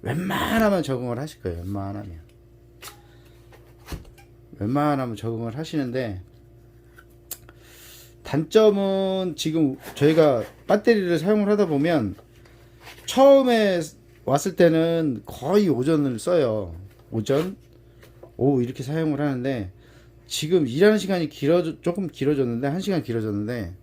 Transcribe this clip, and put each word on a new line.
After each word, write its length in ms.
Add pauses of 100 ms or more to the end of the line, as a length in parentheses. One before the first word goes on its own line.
웬만하면 800
적응을 360
하실 220
거예요. 180
웬만하면. 600 (2500)
웬만하면 580
적응을 400
하시는데 680 (2000)
단점은 1120
지금 400 (180)
저희가 500 (220)
배터리를 520
사용을 320
하다 160
보면 500 (920)
처음에 760 (460)
왔을 300
때는 680
거의 460
오전을 480
써요. 560 (360)
오전, 460 (800)
오후 260
이렇게 200
사용을 380
하는데 520 (540)
지금 400
일하는 320
시간이 320
길어져-, 500
조금 260
길어졌는데, 640
한 120
시간 220
길어졌는데 800